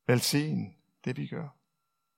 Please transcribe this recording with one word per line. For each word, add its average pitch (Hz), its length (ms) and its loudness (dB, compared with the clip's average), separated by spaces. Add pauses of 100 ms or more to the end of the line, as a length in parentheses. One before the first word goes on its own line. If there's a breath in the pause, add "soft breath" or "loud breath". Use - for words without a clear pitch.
velsign 139 520 2 (440)
det, 131 140 -4
vi 143 100 -4
gør." - 220 -8 (680)